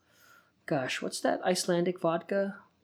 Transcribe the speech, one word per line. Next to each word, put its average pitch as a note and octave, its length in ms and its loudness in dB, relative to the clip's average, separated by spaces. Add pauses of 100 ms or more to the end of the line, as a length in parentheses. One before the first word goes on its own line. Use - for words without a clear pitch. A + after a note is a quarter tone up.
(680)
gosh, C3 360 -2
what's - 180 -6
that - 220 0
Icelandic F3+ 580 2
vodka? G3 560 0 (280)